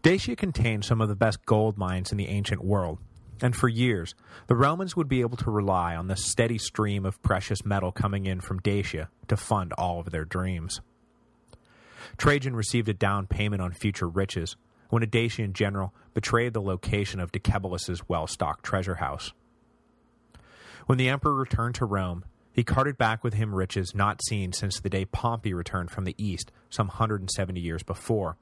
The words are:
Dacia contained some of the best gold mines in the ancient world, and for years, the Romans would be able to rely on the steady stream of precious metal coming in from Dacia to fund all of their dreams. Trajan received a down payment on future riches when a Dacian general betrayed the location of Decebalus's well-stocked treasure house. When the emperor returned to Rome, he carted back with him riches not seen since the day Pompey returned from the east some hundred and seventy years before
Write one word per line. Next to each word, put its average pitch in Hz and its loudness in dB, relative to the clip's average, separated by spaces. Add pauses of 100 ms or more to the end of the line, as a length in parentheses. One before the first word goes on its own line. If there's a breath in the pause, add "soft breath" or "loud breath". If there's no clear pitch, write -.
Dacia 196 4
contained 117 0
some 113 2
of 107 4
the 104 0
best 110 2
gold 107 2
mines 92 -2
in 104 -2
the 101 -2
ancient 101 -2
world, 92 0 (420)
and 123 2
for 127 4
years, 113 0 (320 loud breath)
the 131 6
Romans 165 2
would 156 0
be 127 2
able 120 0
to - -2
rely 92 2
on 85 -4
the 92 0
steady 117 2
stream 101 -2
of 92 -4
precious 95 0
metal 98 0
coming 101 -2
in 92 -2
from 92 -6
Dacia 98 -2 (200)
to 107 4
fund 95 0
all 87 -2
of 85 -8
their 80 -2
dreams. 90 -4 (1400 loud breath)
Trajan 139 4
received 113 0
a 104 0
down 98 2
payment 104 0
on 90 -2
future 92 -2
riches 92 -2 (320 soft breath)
when 117 4
a 117 0
Dacian 113 0
general 98 0 (220 soft breath)
betrayed 117 2
the 110 -2
location 98 -2
of 87 -6
Decebalus's 92 -2
well-stocked 78 -2
treasure 92 -2
house. - -6 (1500 loud breath)
When 127 4
the 127 4
emperor 139 2
returned 123 0
to - 0
Rome, 92 -2 (280)
he 120 2
carted 135 2
back 113 2
with 113 -2
him 104 0
riches 92 -2
not 101 2
seen 95 -2
since - -4
the - -4
day 95 -2
Pompey 117 -2
returned 87 -4
from 98 -6
the 90 -4
east 98 -4 (200 soft breath)
some 104 -2
hundred 107 0
and 92 -6
seventy 92 -2
years 85 -4
before 98 -2